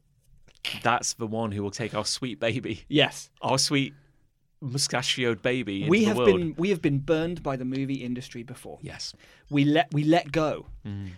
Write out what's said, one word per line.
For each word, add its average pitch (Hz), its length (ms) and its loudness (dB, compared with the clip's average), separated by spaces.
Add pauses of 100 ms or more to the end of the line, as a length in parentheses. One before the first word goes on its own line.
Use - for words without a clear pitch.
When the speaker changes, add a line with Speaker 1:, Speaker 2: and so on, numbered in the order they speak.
(840)
Speaker 1:
That's 120 300 0
the 117 120 -6
one 110 240 -2
who 101 140 -4
will 101 80 -4
take 110 200 -6
our 104 120 -2
sweet - 340 -4
baby." 117 500 -2
Speaker 2:
Yes. - 420 2 (120)
Speaker 1:
Our 127 160 2
sweet 139 360 0 (680)
mustachioed 123 800 -2
baby 113 400 -2
into 151 80 2
Speaker 2:
We 214 100 6
Speaker 1:
the 214 60 6
Speaker 2:
have 214 100 2
Speaker 1:
world. 226 120 4 (100)
Speaker 2:
been, 165 180 -2
we 180 140 2
have 175 100 0
been 143 180 2
burned 160 440 0
by 139 140 -2
the 127 100 -6
movie 135 360 -2
industry 123 400 -8
before. 113 380 -16
Speaker 1:
Yes. - 320 -12 (380)
Speaker 2:
We 143 140 6
let, 156 280 4
we 147 100 2
let 151 300 4
go. 151 340 0 (200)
Speaker 1:
Mm. 101 320 -8